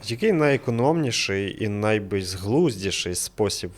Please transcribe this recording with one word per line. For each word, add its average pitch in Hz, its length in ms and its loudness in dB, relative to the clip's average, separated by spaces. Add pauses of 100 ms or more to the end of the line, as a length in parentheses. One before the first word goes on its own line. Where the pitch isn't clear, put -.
який 120 280 0
найекономніший 131 1300 2
і 110 40 0
найбезглуздіший 101 1500 0
спосіб - 640 -4